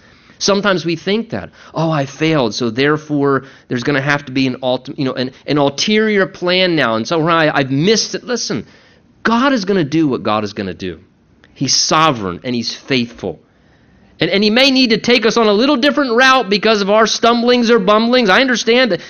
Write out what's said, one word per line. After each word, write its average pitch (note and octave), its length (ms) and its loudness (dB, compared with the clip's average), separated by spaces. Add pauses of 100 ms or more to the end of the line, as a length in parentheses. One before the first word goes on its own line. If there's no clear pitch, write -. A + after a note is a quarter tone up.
(400)
Sometimes G3 440 0
we E3 140 -4
think A3 320 -4
that, E2+ 220 -10 (220)
"Oh, D#3+ 160 -2
I D3 160 -2
failed, C#3+ 480 0
so A#2+ 160 -4
therefore C#3 760 0 (240)
there's B2 140 -4
gonna C#3+ 180 -2
have D3 240 -2
to C3 80 -12
be C3+ 140 0
an B2 100 -4
ulti-, B2+ 420 -4
you C#3 60 -2
know, B2+ 80 -4
an, C3 180 -6 (160)
an D3 100 0
ulterior G3+ 680 0
plan F3+ 500 -2
now, A#2 220 0
and A2+ 100 -4
so D#3+ 180 -2
I, E3 320 2
I've C#3 140 -2
missed F#3+ 420 0
it." F3+ 120 -10
Listen, G#3 400 -6 (580)
God A#3+ 300 2
is G#3+ 100 -2
gonna F#3 220 0
do D#3 240 0
what A2 120 -2
God G#2+ 220 -2
is G2+ 80 -6
gonna G2 220 -6
do. E2+ 260 -10 (540)
He's B2+ 200 -2
sovereign A#2+ 680 0
and B2+ 100 -6
he's A#2 220 -6
faithful. A#2 640 -4 (800)
And, E3+ 120 -2
and G3 120 0
he G#3+ 80 4
may B3+ 220 2
need B3+ 200 2
to A3 60 2
take A#3+ 280 0
us A3 100 2
on G#3+ 120 2
a G#3 40 4
little C4 240 2
different C#4 400 0
route C4 340 4
because G#3 320 2
of F#3+ 80 -2
our A3 160 4
stumblings A#3+ 640 2
or A#3 100 4
bumblings. A3 500 2
I F#3+ 100 4
understand A#3+ 540 2
that, E3 160 -4